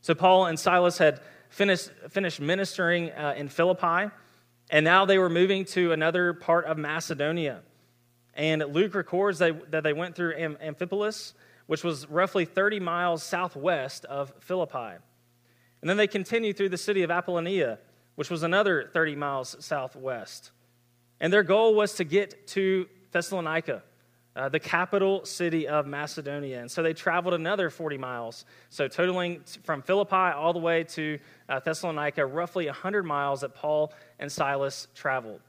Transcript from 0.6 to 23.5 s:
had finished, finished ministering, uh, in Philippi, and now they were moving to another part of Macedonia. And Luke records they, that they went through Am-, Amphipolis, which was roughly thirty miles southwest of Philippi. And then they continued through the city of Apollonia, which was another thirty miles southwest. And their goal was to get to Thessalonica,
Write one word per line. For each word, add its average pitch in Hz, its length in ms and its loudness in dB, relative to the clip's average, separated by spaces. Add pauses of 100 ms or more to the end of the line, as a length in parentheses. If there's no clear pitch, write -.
had 147 240 4 (300)
finished, 196 400 0 (180)
finished 180 320 -4
ministering, 170 720 0
uh, 147 260 -4
in 143 140 -8
Philippi, 180 600 2 (600)
and 151 140 6
now 180 200 8
they 190 140 6
were 185 100 4
moving 185 380 2
to 175 260 2
another 170 400 2
part 170 320 2
of 156 140 -2
Macedonia. 151 800 -4 (720)
And 156 400 0
Luke 185 220 2
records 190 440 0
they, 170 120 4
that 156 320 -4
they 151 100 2
went 170 220 -4
through 170 220 -4
Am-, 156 200 -4
Amphipolis, 185 800 -6 (320)
which 156 180 -4
was 147 240 -4
roughly 175 360 2
thirty 202 360 0
miles 175 420 0
southwest 165 840 -2
of 139 360 -6
Philippi. 127 580 -6 (840)
And 160 100 -4
then 196 60 2
they 214 100 4
continued 208 500 -2
through 196 140 0
the 180 80 -4
city 196 240 0
of 165 80 0
Apollonia, 170 680 -2 (360)
which 151 160 -6
was 151 120 -4
another 175 500 2
thirty 160 220 0
miles 139 460 -6
southwest. 131 920 -8 (680)
And 165 120 2
their 208 100 6
goal 214 320 6
was 208 200 2
to 185 100 -2
get 190 440 -2
to 190 400 0 (240)
Thessalonica, 165 680 -2 (520)